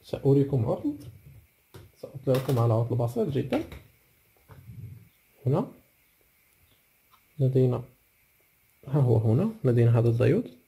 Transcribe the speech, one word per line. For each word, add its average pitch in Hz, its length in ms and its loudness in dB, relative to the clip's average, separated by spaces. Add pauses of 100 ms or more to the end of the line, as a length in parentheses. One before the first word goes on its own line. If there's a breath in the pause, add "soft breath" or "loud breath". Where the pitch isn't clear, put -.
سأريكم 139 640 0
عطل، 294 300 -4 (1000)
سأطلعكم 131 640 -2
على 117 140 2
عطل 117 220 0
بسيط 123 340 -2
جدًا. 139 340 -4 (1800)
هنا 160 220 0 (1700)
لدينا، 127 440 2 (1040)
ها 139 140 0
هو 120 160 4
هنا 117 320 2 (140)
لدينا 117 360 4
هذا 117 100 2
الديود 120 420 0 (160)